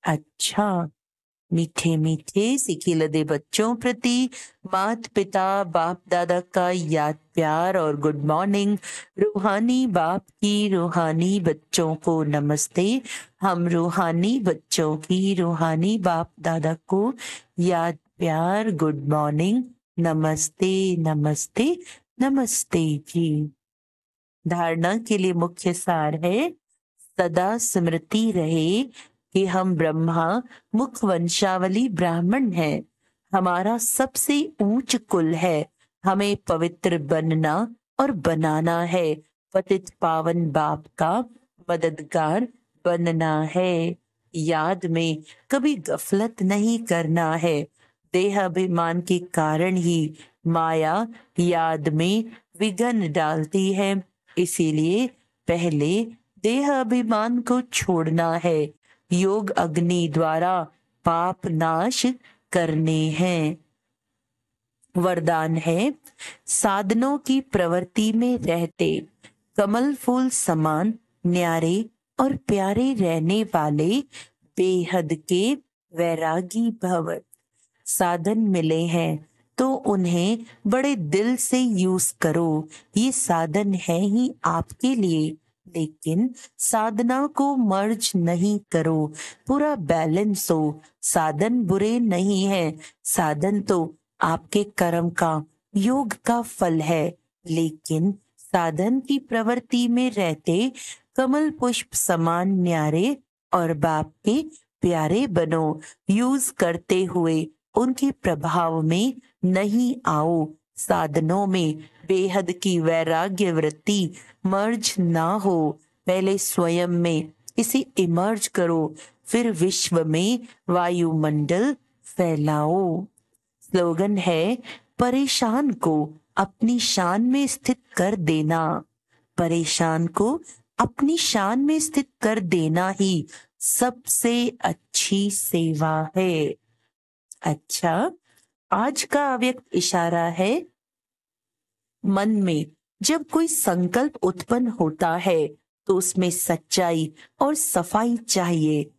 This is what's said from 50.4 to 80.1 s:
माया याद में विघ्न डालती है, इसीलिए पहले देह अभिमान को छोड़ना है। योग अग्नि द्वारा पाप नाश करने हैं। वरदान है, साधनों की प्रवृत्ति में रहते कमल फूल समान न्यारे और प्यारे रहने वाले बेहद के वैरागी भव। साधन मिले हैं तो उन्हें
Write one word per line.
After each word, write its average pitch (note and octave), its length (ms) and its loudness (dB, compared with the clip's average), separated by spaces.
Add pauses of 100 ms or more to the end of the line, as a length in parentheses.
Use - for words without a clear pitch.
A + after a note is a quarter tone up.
माया E3 600 0 (300)
याद E3 500 0
में F3+ 360 0 (360)
विघ्न G#3+ 520 0
डालती D#3+ 600 0
है, G3 320 0 (340)
इसीलिए E3+ 680 0 (420)
पहले E3+ 560 0 (380)
देह C4+ 300 2
अभिमान A#3+ 680 0
को B3 200 0
छोड़ना E3 840 0
है। D#3 300 0 (380)
योग F#3+ 380 2
अग्नि E3+ 580 0
द्वारा E3 540 0 (420)
पाप F3 420 0
नाश E3 600 0 (460)
करने D#3+ 580 0
हैं। E3 460 0 (1400)
वरदान E3 600 0
है, E3+ 380 0 (520)
साधनों A3+ 720 0
की C4+ 220 0
प्रवृत्ति F3+ 720 0
में A#3+ 260 2
रहते E3+ 680 -2 (500)
कमल A#3 380 0
फूल B3+ 340 0
समान D#3+ 640 0 (320)
न्यारे F3 580 0 (360)
और C4+ 160 0
प्यारे G#3 580 0
रहने F3+ 500 0
वाले D#3+ 560 0 (560)
बेहद F3+ 580 0 (140)
के G3+ 260 2 (400)
वैरागी E3+ 760 -2
भव। F3 500 -4 (640)
साधन F3+ 520 -2 (100)
मिले E3 380 2
हैं E3 400 -2 (320)
तो C4 140 2 (140)
उन्हें F#3+ 520 0 (280)